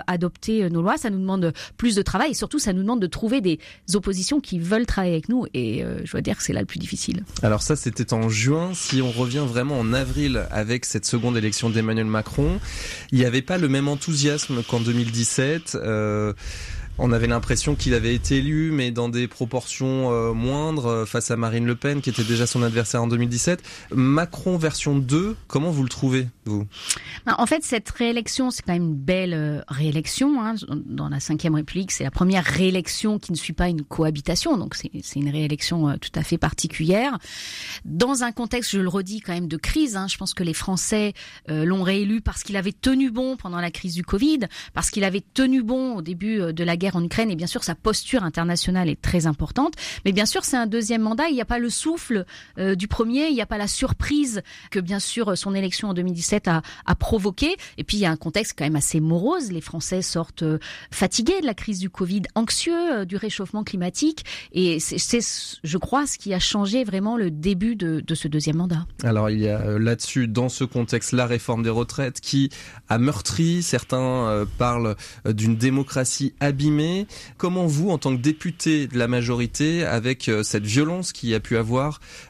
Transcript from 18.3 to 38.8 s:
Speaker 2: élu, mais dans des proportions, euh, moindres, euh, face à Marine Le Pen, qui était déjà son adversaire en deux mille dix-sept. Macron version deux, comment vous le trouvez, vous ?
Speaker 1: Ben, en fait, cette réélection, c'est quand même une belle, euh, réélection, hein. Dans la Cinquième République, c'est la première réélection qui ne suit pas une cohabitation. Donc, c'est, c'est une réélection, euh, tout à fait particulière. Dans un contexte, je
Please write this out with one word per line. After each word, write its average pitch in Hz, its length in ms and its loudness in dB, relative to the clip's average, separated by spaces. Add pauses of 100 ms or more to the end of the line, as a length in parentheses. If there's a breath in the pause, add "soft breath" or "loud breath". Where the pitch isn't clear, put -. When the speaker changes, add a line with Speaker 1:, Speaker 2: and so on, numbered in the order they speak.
Speaker 2:
élu, 156 340 2
mais 131 200 0
dans 120 180 -2
des 120 180 0
proportions, 131 840 -2
euh, 117 220 2
moindres, 139 520 0
euh, 113 200 0
face 117 240 -2
à 120 60 0
Marine 117 280 0
Le 120 100 2
Pen, 143 280 -2
qui 131 80 0
était 117 120 0
déjà 117 240 2
son 123 160 0
adversaire 117 400 0
en 117 40 0
deux 117 100 2
mille 120 140 2
dix-sept. 175 320 0 (300 loud breath)
Macron 165 680 2
version 147 400 2
deux, 156 360 2 (140)
comment 151 220 2
vous 139 140 2
le 123 40 0
trouvez, 131 400 0 (160)
vous ? 104 220 -2 (580 loud breath)
Speaker 1:
Ben, - 140 0
en 233 80 4
fait, - 180 2
cette 226 240 -2
réélection, 240 600 0
c'est - 120 -6
quand 175 120 0
même 175 80 2
une 160 120 0
belle, 180 380 0
euh, 151 360 -2
réélection, 156 720 2
hein. 220 120 -2 (140)
Dans 147 400 -4
la 143 100 -2
Cinquième 156 360 0
République, 175 380 -2
c'est - 120 -2
la 135 60 -2
première 185 340 4
réélection 185 720 2
qui - 140 -6
ne 160 60 0
suit - 160 -6
pas 180 140 2
une 156 160 0
cohabitation. 165 760 0
Donc, - 160 -6
c'est, - 160 -8 (120)
c'est - 160 -8
une 143 120 0
réélection, 151 580 0
euh, 139 80 0
tout - 180 -10
à 156 80 0
fait 165 160 0
particulière. 196 800 0 (680 loud breath)
Dans 247 360 2
un 240 100 0
contexte, 240 400 -4
je 196 80 2